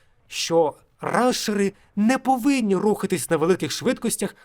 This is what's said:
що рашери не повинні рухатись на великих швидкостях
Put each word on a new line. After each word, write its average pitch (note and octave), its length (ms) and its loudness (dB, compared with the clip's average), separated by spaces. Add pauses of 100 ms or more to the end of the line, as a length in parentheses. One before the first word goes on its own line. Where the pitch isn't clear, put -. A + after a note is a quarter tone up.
(280)
що E3 460 0 (280)
рашери G3+ 720 0 (220)
не A3 220 2
повинні B3+ 580 0
рухатись G3 540 -2
на E3 80 2
великих E3 340 0
швидкостях A3 720 -4